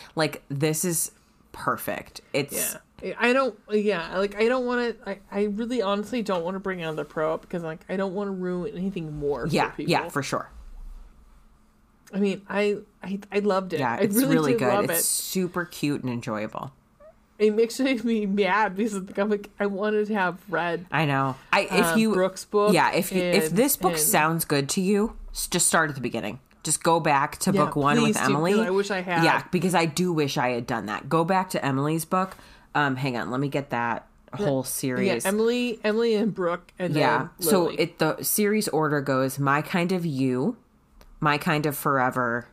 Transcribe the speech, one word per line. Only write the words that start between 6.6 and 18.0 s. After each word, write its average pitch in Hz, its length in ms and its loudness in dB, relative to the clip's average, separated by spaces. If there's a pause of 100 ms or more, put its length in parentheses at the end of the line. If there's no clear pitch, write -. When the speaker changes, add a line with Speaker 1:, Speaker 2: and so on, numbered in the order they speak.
Speaker 2:
bring 185 200 -6
another 156 220 -4
pro 156 300 -2
up, 165 80 -6
because, 175 220 -8
like, 160 260 -10
I 190 80 -4
don't 196 160 -2
wanna 202 180 -4
ruin 180 460 -4
anything 175 420 -6
more 143 280 -2
for 147 60 -2
Speaker 1:
Yeah, 147 180 2
Speaker 2:
people. 156 200 -4
Speaker 1:
yeah, 165 180 2
for 143 140 -2
sure. - 260 -6 (1600)
Speaker 2:
I 196 60 -2
mean, 196 300 0
I, 208 280 0 (260)
I, 190 160 -6 (120)
I 202 80 0
loved 190 340 0
it. 151 80 0
Speaker 1:
Yeah, 120 120 0
Speaker 2:
I 151 100 0
Speaker 1:
it's 202 120 2
Speaker 2:
really 269 200 4
Speaker 1:
really - 180 4
Speaker 2:
did 233 60 2
Speaker 1:
good. 127 140 2
Speaker 2:
love 202 120 2
Speaker 1:
It's 165 160 0
Speaker 2:
it. - 20 0
Speaker 1:
super 180 640 -2
cute - 360 -4
and 127 100 -4
enjoyable. 110 600 -6 (680)
Speaker 2:
It 214 180 4
makes 226 240 2
<laughs> 262 240 0